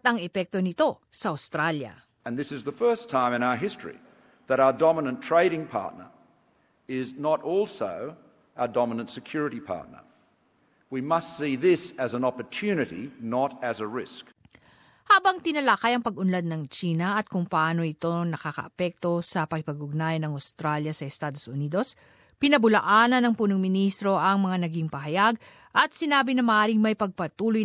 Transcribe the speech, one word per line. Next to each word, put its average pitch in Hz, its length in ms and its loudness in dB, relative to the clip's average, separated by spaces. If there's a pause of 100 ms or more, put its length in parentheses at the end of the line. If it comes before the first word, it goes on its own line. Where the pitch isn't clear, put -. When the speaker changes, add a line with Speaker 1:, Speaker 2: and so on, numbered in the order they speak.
Speaker 1:
ang 233 160 0
epekto 185 400 -2
nito 185 480 0
sa 175 240 -4
Australia. 151 640 -4 (260)
Speaker 2:
And 120 160 -6
this 143 80 -6
is 127 160 -8
the - 80 -6
first 233 320 0
time 123 320 2
in 123 80 0
our 123 80 2
history 120 480 -8 (480)
that 131 80 2
our 135 160 6
dominant 151 480 2
trading 165 480 2
partner 92 400 -8 (800)
is 131 240 -6
not 151 320 -2
also 147 720 -4 (400)
our 123 80 0
dominant 117 480 -2
security 135 480 -6
partner. 85 400 -12 (880)
We 131 160 -6
must 165 320 -2
see 143 160 -2
this 165 480 2
as 120 160 -2
an 127 80 0
opportunity, 127 960 -4
not 127 400 -4
as 120 160 -4
a 107 80 -6
risk. 107 480 -10 (720)
Speaker 1:
Habang 381 320 4
tinalakay 262 560 2
ang 240 80 0
pag-unlad 185 480 -2
ng 156 160 -6
China 180 560 -2
at - 80 -6
kung 180 160 -2
paano 165 400 0
ito 160 240 -4
nakakaapekto 170 1120 -4
sa 165 240 -2
pakikipag-ugnayan 156 800 -4
ng 151 80 -4
Australia 151 640 -4
sa 147 80 -6
Estados 143 400 -8
Unidos, 143 480 -2 (480)
pinabulaanan 233 800 6
ng 233 160 2
punong 202 240 2
ministro 190 560 2
ang 190 320 2
mga 180 160 0
naging 160 240 -2
pahayag 175 480 0 (400)
at 302 160 4
sinabi 277 400 2
na 254 80 2
maaaring 214 400 4
may 214 160 2
pagpatuloy 214 680 -2